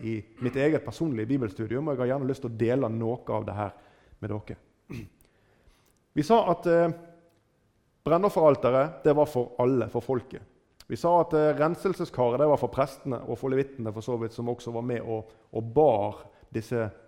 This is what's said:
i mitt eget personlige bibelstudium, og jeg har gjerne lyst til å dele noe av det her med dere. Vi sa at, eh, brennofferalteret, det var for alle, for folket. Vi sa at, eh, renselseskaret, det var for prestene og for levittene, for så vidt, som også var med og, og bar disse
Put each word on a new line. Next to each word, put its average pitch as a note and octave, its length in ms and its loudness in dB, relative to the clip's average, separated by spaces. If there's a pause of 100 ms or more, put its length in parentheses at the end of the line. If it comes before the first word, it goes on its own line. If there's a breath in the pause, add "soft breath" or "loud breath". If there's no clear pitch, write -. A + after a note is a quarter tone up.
i A2 140 -4 (260)
mitt B2 160 -2
eget D3 240 2
personlige A#2+ 460 -4
bibelstudium, A#2+ 580 -4
og C#3+ 80 -2
jeg B2 80 -4
har B2 100 0
gjerne C#3 140 -2
lyst C3 160 -4
til A#2 80 -6
å A2 80 -10
dele A#2+ 320 2
noe A2+ 300 -4 (100)
av G#2+ 160 -2
det G2 80 -8
her G#2 160 -4 (480 soft breath)
med G#2 140 -6
dere. - 240 -10 (1600 soft breath)
Vi D3 80 0
sa A3+ 140 6 (100)
at, E3+ 160 -2
eh, E3+ 280 4 (1080)
brennofferalteret, D3+ 1000 4
det D3 120 6
var D3 160 4
for B2 320 -4
alle, B2 260 2
for A#2+ 140 -4
folket. - 400 -6 (480)
Vi A#2 80 -6
sa E3+ 220 4
at, D#3+ 120 0
eh, D3+ 220 4
renselseskaret, D3+ 840 0
det D3+ 80 4
var C#3+ 120 4
for B2 80 -2
prestene - 600 -4
og A#2+ 100 -4
for C3+ 100 -4
levittene, C3 440 -4
for A2 80 -10
så A#2+ 180 -4
vidt, A2+ 140 -6
som A#2+ 180 -6
også A#2+ 240 -8
var A#2 60 -4
med A#2+ 200 -4
og, A2 300 -8 (220 loud breath)
og A2+ 200 -6
bar A2+ 520 4 (260 soft breath)
disse A2+ 380 -4 (180 soft breath)